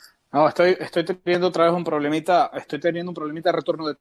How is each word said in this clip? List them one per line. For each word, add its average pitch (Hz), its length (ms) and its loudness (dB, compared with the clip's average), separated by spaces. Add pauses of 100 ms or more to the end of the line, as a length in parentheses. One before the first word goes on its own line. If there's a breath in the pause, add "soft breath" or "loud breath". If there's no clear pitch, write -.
(320 soft breath)
No, 147 160 4
estoy, 180 320 4
estoy 165 240 -2
teniendo 180 420 -2
otra 170 200 2
vez 170 60 4
un 175 120 -2
problemita, 156 720 0
estoy 143 240 -8
teniendo 175 300 -2
un 175 40 -12
problemita 160 360 -4
de 165 60 -2
retorno. 160 300 -4
De 147 140 -4